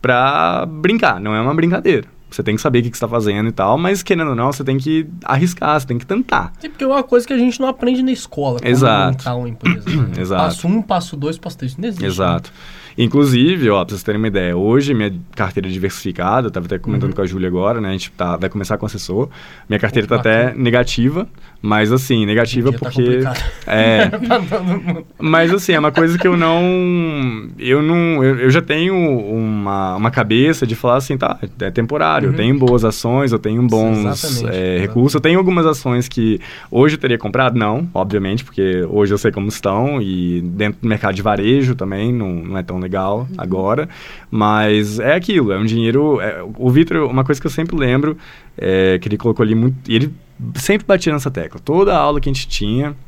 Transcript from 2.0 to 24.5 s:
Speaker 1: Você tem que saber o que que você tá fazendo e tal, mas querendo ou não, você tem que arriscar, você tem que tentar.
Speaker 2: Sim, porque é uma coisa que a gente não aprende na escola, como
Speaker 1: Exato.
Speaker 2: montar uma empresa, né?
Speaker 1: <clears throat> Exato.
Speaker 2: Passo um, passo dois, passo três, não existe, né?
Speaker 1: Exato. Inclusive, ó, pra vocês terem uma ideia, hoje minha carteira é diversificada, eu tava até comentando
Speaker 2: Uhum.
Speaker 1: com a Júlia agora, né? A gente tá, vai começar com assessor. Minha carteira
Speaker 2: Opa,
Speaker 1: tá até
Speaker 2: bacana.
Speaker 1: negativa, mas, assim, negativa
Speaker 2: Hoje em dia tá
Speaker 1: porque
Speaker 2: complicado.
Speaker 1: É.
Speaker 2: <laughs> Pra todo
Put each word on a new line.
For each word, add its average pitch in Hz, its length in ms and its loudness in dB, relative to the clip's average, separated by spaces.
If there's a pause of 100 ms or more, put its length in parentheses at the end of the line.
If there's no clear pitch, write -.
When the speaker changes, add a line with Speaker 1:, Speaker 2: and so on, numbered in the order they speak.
Speaker 1:
Você - 120 -8
tem 107 120 0
que - 60 -4
saber 123 180 2
o 117 40 0
que 120 80 -4
que - 60 -14
você 120 80 -2
tá 110 40 -6
fazendo 107 400 0
e - 20 -4
tal, 104 260 2
mas 180 260 -2
querendo 165 260 0
ou 127 60 -2
não, 123 160 0
você 135 120 -8
tem 135 140 0
que 156 300 -2 (160)
arriscar, 151 560 0
você 131 80 -6
tem 123 100 -2
que 120 80 -6
tentar. - 540 -2
Speaker 2:
Sim, 311 100 -12
porque - 140 -8
é 269 40 0
uma 269 160 2
coisa 247 220 2
que - 60 -8
a 262 60 0
gente 240 220 0
não 262 80 0
aprende 254 360 -2
na 262 80 0
escola, 135 480 -4
como 117 120 -2
Speaker 1:
Exato. 113 460 4
Speaker 2:
montar 123 180 -6
uma 123 140 -8
empresa, - 400 -4
né? 135 260 0
Speaker 1:
<clears throat> 87 40 -6
Exato. 92 240 0
Speaker 2:
Passo 170 240 -2
um, 214 140 2
passo 175 340 -4
dois, 151 220 -6
passo - 200 -12
três, 131 200 -8
não 202 100 -6
existe, 185 160 -8
né? 98 40 -2
Speaker 1:
Exato. 87 440 -2 (460)
Inclusive, 135 720 4
ó, 98 140 4
pra 92 80 -6
vocês 95 120 -10
terem 104 160 -2
uma 110 80 0
ideia, 92 280 0
hoje 127 380 2
minha 104 200 0 (220)
carteira 95 320 -2
é 92 40 -4
diversificada, 95 760 -2
eu - 40 -4
tava 90 140 -6
até 92 140 -4
comentando 101 300 -2
Speaker 2:
Uhum. 92 60 -6
Speaker 1:
com 101 60 -2
a 95 40 0
Júlia 92 220 -2
agora, 95 340 0
né? 98 80 -4
A - 20 -2
gente 95 200 -6
tá, 87 260 -4
vai 95 120 -2
começar 101 280 -4
com - 80 -6
assessor. 107 440 -4 (400)
Minha 104 100 0
carteira 113 260 0
Speaker 2:
Opa, 120 100 0
Speaker 1:
tá 117 60 0
até 113 240 2
Speaker 2:
bacana. 127 180 -2
Speaker 1:
negativa, 123 640 2 (380)
mas, 107 260 2
assim, 127 360 2
negativa 117 420 2
Speaker 2:
Hoje 120 80 -2
em - 20 -10
dia - 0 -
tá - 120 -6
Speaker 1:
porque 127 120 0
Speaker 2:
complicado. 127 480 0 (140)
Speaker 1:
É. 110 480 4
Speaker 2:
<laughs> 214 140 -6
Pra 233 120 2
todo 185 240 -4